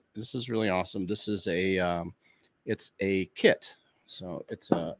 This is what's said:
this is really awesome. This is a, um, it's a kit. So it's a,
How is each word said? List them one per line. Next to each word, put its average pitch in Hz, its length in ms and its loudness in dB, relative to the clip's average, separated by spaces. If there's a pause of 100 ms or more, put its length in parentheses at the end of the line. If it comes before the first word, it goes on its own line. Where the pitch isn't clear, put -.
(160)
this 107 180 -8
is 123 160 -6
really 110 200 2
awesome. 95 360 0
This 104 220 -4
is 104 200 -2
a, 92 300 2
um, 87 380 0 (500)
it's - 260 -4 (100)
a 95 240 4 (100)
kit. - 400 4 (320)
So 90 420 -10
it's - 220 -2
a, 82 280 -2